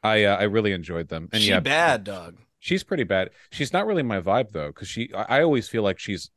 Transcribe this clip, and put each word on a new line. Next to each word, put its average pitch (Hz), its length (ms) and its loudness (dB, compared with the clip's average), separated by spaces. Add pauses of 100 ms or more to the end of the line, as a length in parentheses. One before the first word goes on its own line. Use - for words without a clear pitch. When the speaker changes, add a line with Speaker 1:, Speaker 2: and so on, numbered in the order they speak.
Speaker 1:
I, 110 220 4
uh, 101 140 4
I 95 60 2
really 104 280 2
enjoyed 85 380 -4
them. 82 220 -8
And 107 120 0
Speaker 2:
She 101 60 2
Speaker 1:
yeah, 95 100 4
Speaker 2:
bad, 139 440 2
dog. 90 340 -12 (200)
Speaker 1:
she's 190 260 -4
pretty 165 200 -4
bad. 95 260 0 (220)
She's 143 220 -4
not 196 120 0
really 202 160 0
my 113 200 -2
vibe, 104 320 0
though, 76 180 -6
'cause - 160 -16
she, 113 260 -8
I, 107 260 0
I 151 40 4
always 143 260 2
feel 113 140 -2
like 95 160 0
she's - 380 -8